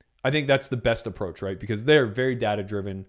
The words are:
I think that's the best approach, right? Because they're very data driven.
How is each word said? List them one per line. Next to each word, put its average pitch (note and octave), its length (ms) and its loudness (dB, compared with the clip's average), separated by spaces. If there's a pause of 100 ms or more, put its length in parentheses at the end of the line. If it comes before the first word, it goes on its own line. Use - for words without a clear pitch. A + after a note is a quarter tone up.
(240)
I C3 80 0
think D3 160 0
that's C3+ 220 4
the B2 80 -2
best A2+ 300 0
approach, F2+ 340 -8
right? G2 180 -6
Because G#2+ 240 -4
they're C#3+ 220 6
very B2+ 300 0
data G#2+ 280 0
driven. G2 460 -6